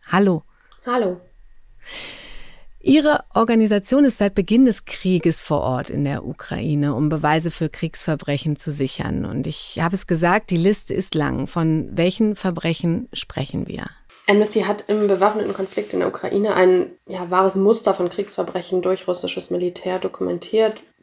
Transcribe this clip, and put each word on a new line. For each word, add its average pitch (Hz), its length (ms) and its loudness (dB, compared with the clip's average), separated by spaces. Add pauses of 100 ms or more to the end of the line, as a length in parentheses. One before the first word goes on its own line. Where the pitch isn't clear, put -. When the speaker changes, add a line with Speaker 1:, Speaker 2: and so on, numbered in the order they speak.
(100)
Speaker 1:
Hallo. 180 320 4 (420)
Speaker 2:
Hallo. 208 360 -2 (1600)
Speaker 1:
Ihre 294 460 4 (100)
Organisation 226 720 4
ist 254 140 4
seit 202 180 2
Beginn 233 300 4
des 226 180 2
Krieges 175 560 0
vor 147 220 -2
Ort 127 280 -2
in 143 140 -2
der 139 200 -4
Ukraine, 147 680 -2
um 143 140 0
Beweise 156 420 2
für 156 180 -4
Kriegsverbrechen 151 880 -4
zu - 140 -8
sichern. 135 540 -4
Und 160 240 -6
ich - 340 -10
habe 175 140 0
es - 100 -4
gesagt, 175 440 0
die 180 60 2
Liste 190 380 2
ist - 220 -4
lang. 135 320 -2
Von 160 420 0
welchen 190 460 0
Verbrechen 170 760 -2
sprechen - 540 -6
wir? - 200 -10 (420)
Speaker 2:
Amnesty 208 320 4
hat 202 260 -2
im 208 220 0
bewaffneten 196 460 2
Konflikt - 380 -6
in 190 60 -2
der 180 100 2
Ukraine 196 460 0
ein, 185 380 4 (160)
ja, 180 240 -8
wahres 190 240 2
Muster 196 380 4
von 180 140 -2
Kriegsverbrechen 185 720 -4
durch 185 280 -2
russisches 180 420 -6
Militär 180 480 -4
dokumentiert. 185 880 -2 (180)